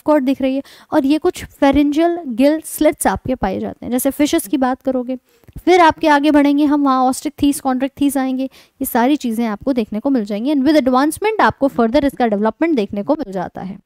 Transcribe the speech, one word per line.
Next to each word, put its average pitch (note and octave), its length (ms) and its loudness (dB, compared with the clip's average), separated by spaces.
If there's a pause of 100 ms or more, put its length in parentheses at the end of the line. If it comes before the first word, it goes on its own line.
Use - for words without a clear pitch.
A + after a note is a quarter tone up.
कॉर्ड D4+ 200 2
दिख B3+ 180 0
रही C4 140 -2
है C#4 60 -4 (300)
और D4+ 140 0
ये D4+ 120 2
कुछ - 260 -4
pharyngeal D4 840 2
गिल C#4 380 2
स्लिट्स - 420 -2
आपके A3 280 -2
पाए G#3 260 -4
जाते - 260 -10
हैं। - 40 -8
जैसे B3+ 200 0
फिशेस D4+ 380 -2
की D4+ 80 -2
बात C4 260 -2
करोगे, B3+ 340 -4 (480)
फिर F4+ 160 4
आपके D#4+ 280 4
आगे D4 220 4
बढ़ेंगे C#4+ 340 4
हम, D4 200 2
वहाँ C4 260 2
ostrich - 280 -8
thys, C#4+ 220 0
chondrichthyes C4+ 560 -2
आएंगे, C4 280 -2
ये - 400 -12
सारी B3+ 320 0
चीज़ें A#3 300 -4
आपको G#3+ 260 -4
देखने A3 280 -4
को C#4 100 -2
मिल B3 140 0
जाएंगी। G#3+ 300 -4
And C4+ 120 0
with D4+ 140 4
advancement D4+ 600 0
आपको C#4 280 2
further B3 360 0
इसका C4 220 0
डेवलपमेंट A3 500 0
देखने G3+ 260 -4
को C4+ 120 -2
मिल B3+ 180 -6
जाता F3+ 280 -8
है। F#3 260 -12